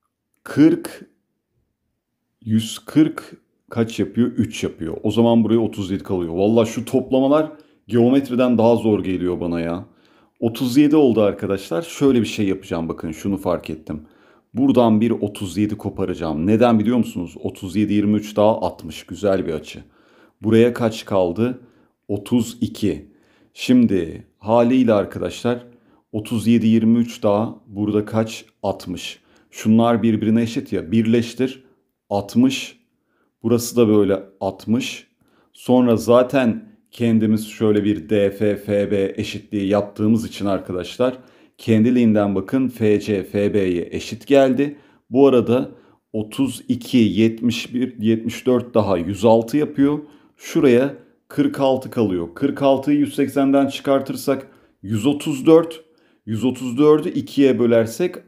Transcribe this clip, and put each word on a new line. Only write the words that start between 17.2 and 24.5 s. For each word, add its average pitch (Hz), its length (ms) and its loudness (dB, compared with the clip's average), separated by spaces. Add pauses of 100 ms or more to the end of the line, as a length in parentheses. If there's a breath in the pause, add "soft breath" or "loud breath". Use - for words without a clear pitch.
Otuz 95 320 -10
yedi 104 180 0
yirmi 104 240 2
üç - 180 -8
daha 107 260 4
altmış. 85 420 -8
Güzel 92 440 -2
bir 80 60 -4
açı. 73 300 -12 (580 soft breath)
Buraya 113 320 4
kaç 113 320 -4
kaldı? 101 560 -2 (460 soft breath)
Otuz 113 540 -4
iki. 92 500 -6 (420 soft breath)
Şimdi 101 760 0 (100)
haliyle 117 560 2